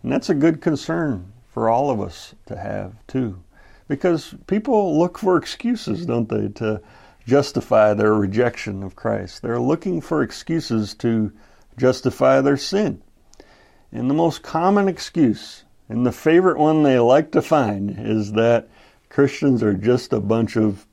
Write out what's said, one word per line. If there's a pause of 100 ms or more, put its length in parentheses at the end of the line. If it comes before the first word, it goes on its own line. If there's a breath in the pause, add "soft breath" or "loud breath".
And
that's
a
good
concern (160)
for
all
of
us (100)
to
have,
too. (480 soft breath)
Because (100)
people
look
for
excuses,
don't
they,
to (460 soft breath)
justify
their
rejection
of
Christ.
They're
looking
for
excuses
to (440 soft breath)
justify
their
sin. (920 soft breath)
And
the
most
common
excuse, (240)
and
the
favorite
one
they
like
to
find,
is
that (420 soft breath)
Christians
are
just
a
bunch
of